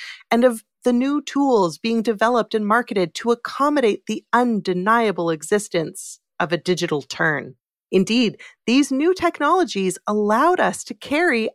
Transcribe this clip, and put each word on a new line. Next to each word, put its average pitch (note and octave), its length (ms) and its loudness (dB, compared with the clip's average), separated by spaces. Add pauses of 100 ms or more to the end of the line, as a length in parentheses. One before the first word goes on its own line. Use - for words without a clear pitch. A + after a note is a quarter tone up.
(300)
and A#3+ 140 4
of A#3+ 200 0 (180)
the B3 100 2
new C#4 300 0
tools B3 560 0
being A3+ 240 -2
developed A3+ 520 0
and G#3+ 120 -2
marketed G3+ 480 0
to - 160 -2
accommodate C4+ 760 0
the - 180 -6 (100)
undeniable G3+ 960 0
existence E3 880 -4 (180)
of E3+ 140 -4
a F3 60 0
digital E3+ 420 -2
turn. D3+ 540 -4 (360)
Indeed, G#3 480 2 (280)
these C4+ 260 2
new D4+ 220 2
technologies D4 840 0 (100)
allowed G#3+ 540 2
us G#3 240 -2
to - 80 -12
carry C#4 640 -2